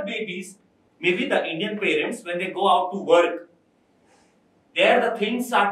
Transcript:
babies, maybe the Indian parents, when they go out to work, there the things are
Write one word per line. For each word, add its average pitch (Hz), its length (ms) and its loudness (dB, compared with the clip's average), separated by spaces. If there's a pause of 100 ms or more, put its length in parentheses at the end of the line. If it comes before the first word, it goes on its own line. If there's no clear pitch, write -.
babies, 196 480 -8 (480)
maybe 180 320 0
the - 80 2 (140)
Indian 208 260 -4
parents, 156 480 -2
when 175 100 -4
they 190 200 -6
go 196 160 2
out 180 180 0
to 202 80 -6 (120)
work, 170 280 4 (1400)
there 220 300 6
the - 60 -2 (100)
things 233 300 -4
are 202 200 4